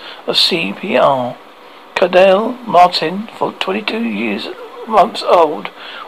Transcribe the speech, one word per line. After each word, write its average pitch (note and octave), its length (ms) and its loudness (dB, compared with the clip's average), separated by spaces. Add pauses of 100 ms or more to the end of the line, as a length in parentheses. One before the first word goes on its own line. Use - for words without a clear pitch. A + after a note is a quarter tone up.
(260)
of D#3 100 -2
C F#3 360 -2
P F#3 240 -4
R. C3 400 2 (600)
Cadell F#3+ 560 4 (140)
Martin, F3+ 720 2
for - 160 -4
twenty-two G#3 500 -6
years, A#2 460 -4 (400)
months A3 340 2
old, E3+ 480 2 (380)